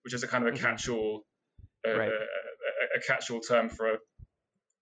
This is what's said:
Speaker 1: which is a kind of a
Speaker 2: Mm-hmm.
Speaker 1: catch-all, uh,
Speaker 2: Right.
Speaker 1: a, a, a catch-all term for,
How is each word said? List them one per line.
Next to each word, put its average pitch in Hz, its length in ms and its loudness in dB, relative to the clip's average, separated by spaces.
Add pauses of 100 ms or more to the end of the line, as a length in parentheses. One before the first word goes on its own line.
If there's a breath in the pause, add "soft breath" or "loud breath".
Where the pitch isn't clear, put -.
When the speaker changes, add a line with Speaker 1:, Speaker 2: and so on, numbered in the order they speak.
Speaker 1:
which 123 100 -8
is 120 100 -2
a 123 40 -4
kind 120 200 2
of 117 60 2
a - 40 -4
Speaker 2:
Mm-hmm. - 80 -2
Speaker 1:
catch-all, 110 560 0 (640)
uh, 113 40 4
Speaker 2:
Right. 110 180 2
Speaker 1:
a, 110 40 0
a, - 840 -2
a 120 80 0
catch-all 123 360 -2
term 117 280 4
for, 110 280 0 (840)